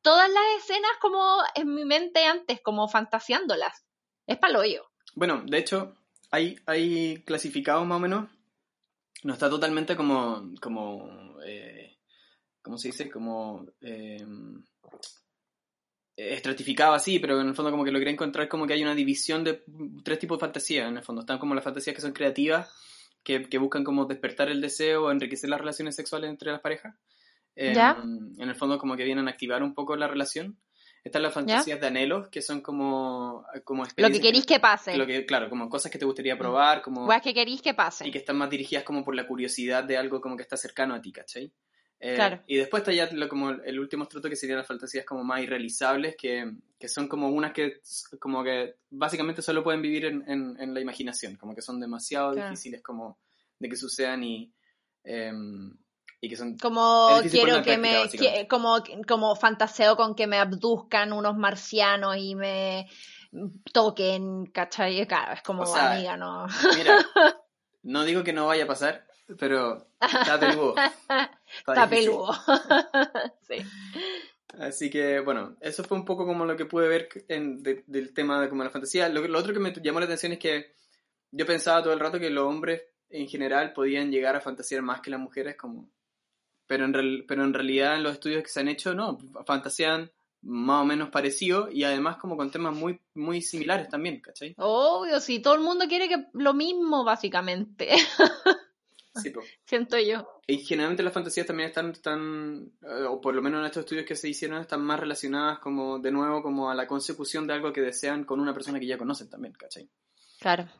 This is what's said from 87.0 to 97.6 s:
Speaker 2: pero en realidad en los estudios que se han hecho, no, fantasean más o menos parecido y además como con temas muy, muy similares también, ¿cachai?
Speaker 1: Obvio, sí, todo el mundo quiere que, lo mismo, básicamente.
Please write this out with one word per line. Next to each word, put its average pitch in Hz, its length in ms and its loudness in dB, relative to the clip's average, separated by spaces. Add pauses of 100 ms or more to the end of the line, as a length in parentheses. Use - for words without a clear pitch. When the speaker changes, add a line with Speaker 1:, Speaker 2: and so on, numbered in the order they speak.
Speaker 2:
pero 139 160 0
en 135 80 2
realidad 135 440 2
en 156 60 -2
los 147 120 -2
estudios 156 280 -4
que 156 60 -10
se - 120 -6
han 139 80 0
hecho, 160 260 -4
no, 185 240 -4 (260)
fantasean 156 640 -2 (300)
más 123 420 2
o 143 40 4
menos 147 240 0
parecido 180 600 0
y 143 140 -2
además 143 320 0
como 175 220 -8
con 139 120 -2
temas 160 240 -4
muy, 170 240 -4 (160)
muy 165 280 -4
similares 165 480 -2
también, 151 320 -6
¿cachai? - 340 -16
Speaker 1:
Obvio, 302 640 2
sí, 240 200 -2
todo 277 140 8
el 311 60 2
mundo 359 260 2
quiere 359 220 0
que, 339 240 0
lo 277 220 4
mismo, 311 500 2
básicamente. 190 840 -2